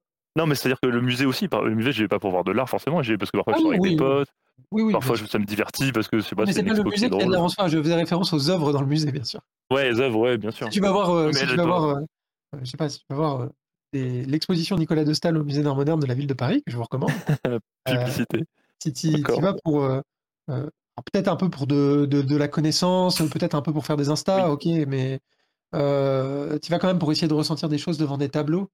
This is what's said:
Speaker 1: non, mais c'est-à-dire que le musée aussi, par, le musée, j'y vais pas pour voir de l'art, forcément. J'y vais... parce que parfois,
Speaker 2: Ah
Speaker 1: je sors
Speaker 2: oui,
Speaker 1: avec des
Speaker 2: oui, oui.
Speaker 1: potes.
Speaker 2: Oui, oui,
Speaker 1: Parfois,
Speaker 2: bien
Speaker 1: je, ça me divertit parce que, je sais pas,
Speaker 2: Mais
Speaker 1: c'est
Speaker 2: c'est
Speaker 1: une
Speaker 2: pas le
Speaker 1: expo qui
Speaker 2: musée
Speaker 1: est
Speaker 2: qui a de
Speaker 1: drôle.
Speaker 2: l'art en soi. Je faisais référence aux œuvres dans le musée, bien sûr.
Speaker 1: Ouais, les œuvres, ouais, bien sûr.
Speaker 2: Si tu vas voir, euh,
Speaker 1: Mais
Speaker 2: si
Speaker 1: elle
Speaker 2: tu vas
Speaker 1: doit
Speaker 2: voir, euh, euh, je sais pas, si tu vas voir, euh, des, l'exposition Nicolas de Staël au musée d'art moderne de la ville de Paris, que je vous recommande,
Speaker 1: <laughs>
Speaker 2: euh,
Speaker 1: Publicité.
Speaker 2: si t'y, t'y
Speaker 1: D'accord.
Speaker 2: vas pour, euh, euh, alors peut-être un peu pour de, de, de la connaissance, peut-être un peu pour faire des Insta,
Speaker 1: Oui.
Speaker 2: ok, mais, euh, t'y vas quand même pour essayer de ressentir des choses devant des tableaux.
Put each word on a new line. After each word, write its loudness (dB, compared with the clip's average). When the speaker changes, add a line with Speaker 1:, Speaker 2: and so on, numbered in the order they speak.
Speaker 1:
non, 2
mais 2
c'est-à-dire 0
que 2
le 2
musée 0
aussi, 0
par, 0
le 2
musée, 0
j'y -2
vais 2
pas 0
pour -2
voir 2
de 0
l'art, 0
forcément. -2
J'y -2
vais... 2
parce -6
que -2
parfois, 2
Speaker 2:
Ah 4
Speaker 1:
je 4
sors 4
Speaker 2:
oui, 2
Speaker 1:
avec 2
des 2
Speaker 2:
oui, 2
oui. 2
Speaker 1:
potes. -2
Speaker 2:
Oui, 0
oui, 2
Speaker 1:
Parfois, 0
Speaker 2:
bien -4
Speaker 1:
je, -10
ça 0
me 0
divertit -2
parce 0
que, 0
je 0
sais -8
pas, 0
Speaker 2:
Mais 2
Speaker 1:
c'est 0
Speaker 2:
c'est 2
Speaker 1:
une -2
Speaker 2:
pas 0
le 2
Speaker 1:
expo 0
qui -2
Speaker 2:
musée 0
Speaker 1:
est 0
Speaker 2:
qui 0
a 2
de 2
Speaker 1:
drôle. 2
Speaker 2:
l'art 2
en 2
soi. 0
Je 2
faisais 2
référence 0
aux 0
œuvres 2
dans 0
le -2
musée, 0
bien -6
sûr. -10
Speaker 1:
Ouais, 2
les 2
œuvres, 2
ouais, 4
bien -4
sûr. -10
Speaker 2:
Si -8
tu 0
vas 2
voir, 2
euh, 2
Speaker 1:
Mais 0
Speaker 2:
si 0
Speaker 1:
elle 0
Speaker 2:
tu 0
vas 2
Speaker 1:
doit 2
Speaker 2:
voir, 0
euh, -4
euh, -12
je -10
sais -12
pas, -2
si -10
tu -20
vas -6
voir, -2
euh, -6
des, -4
l'exposition 0
Nicolas 2
de 2
Staël 0
au 0
musée 0
d'art 0
moderne 2
de 0
la -2
ville -2
de -2
Paris, 0
que -8
je -6
vous -4
recommande, -2
Speaker 1:
<laughs> -2
Speaker 2:
euh, 0
Speaker 1:
Publicité. -2
Speaker 2:
si -4
t'y, -2
t'y 2
Speaker 1:
D'accord. 0
Speaker 2:
vas 2
pour, 2
euh, 0
euh, -4
alors -10
peut-être 0
un 2
peu 0
pour -4
de, 4
de, 2
de 0
la 2
connaissance, 2
peut-être -2
un 0
peu -2
pour -4
faire -2
des 0
Insta, 2
Speaker 1:
Oui. 2
Speaker 2:
ok, 0
mais, -4
euh, 0
t'y -8
vas 0
quand 0
même 2
pour 0
essayer 0
de 0
ressentir -2
des 0
choses -4
devant -2
des -2
tableaux. -2